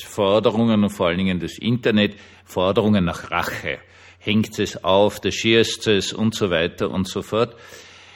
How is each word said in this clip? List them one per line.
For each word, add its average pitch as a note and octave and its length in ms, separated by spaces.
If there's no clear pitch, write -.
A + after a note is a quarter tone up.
Forderungen A2 800
und G2 80
vor F#2 160
allen E2+ 100
Dingen F#2 220
das E2 180
Internet, G#2+ 580
Forderungen G2+ 600
nach - 260
Rache. E2+ 480
Hängt G#2+ 400
es - 240
auf, G2+ 360
da F#2+ 120
schießt A2+ 560
es G2+ 260
und A2 220
so G2 160
weiter E2+ 400
und F#2 160
so F#2+ 160
fort. A2+ 320